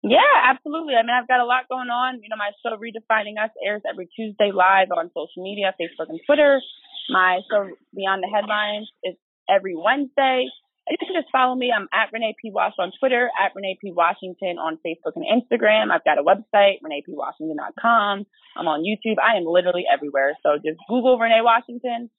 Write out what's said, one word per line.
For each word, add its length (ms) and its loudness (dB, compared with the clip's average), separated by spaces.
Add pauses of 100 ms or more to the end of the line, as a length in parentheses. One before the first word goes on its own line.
Yeah, 180 4 (240)
absolutely. 500 -2
I 80 4
mean, 140 0
I've 120 -2
got 120 2
a 60 0
lot 220 -2
going 200 -8
on. 340 -4
You 60 -20
know, 80 -8
my 160 -6 (100)
show 140 -6
Redefining 680 -4
Us 80 -4 (140)
airs 240 -4
every 260 -10
Tuesday 380 0
live 420 4
on 220 -4
social 260 -10
media, 380 -4
Facebook 300 -8
and 160 -10
Twitter. 340 6 (480)
My 320 4 (100)
show 180 0 (260)
Beyond 280 -2
the 60 -6
Headlines 640 -2 (120)
is 120 -6 (340)
every 280 2
Wednesday. 680 0 (440)
You 100 -2
can 160 -6
just 160 -4
follow 220 2
me. 180 -2
I'm 220 -2
at 180 0
Renee 280 -4
P 120 -12
Wash 260 -2
on 220 -4
Twitter, 300 2 (100)
at 140 2
Renee 260 -8
P 120 -10
Washington 680 -2
on 260 -6
Facebook 320 -8
and 80 -8
Instagram. 680 2
I've 140 0
got 140 2
a 40 -2
website, 600 2
renee 240 -10
p 100 -14
washington 400 -8
dot 240 -10
com. 460 0 (280)
I'm 140 -6
on 160 -2
YouTube. 320 -2
I 220 2
am 80 -4
literally 440 2
everywhere. 520 0
So 140 2
just 200 -6 (100)
Google 320 2
Renee 220 4
Washington 800 0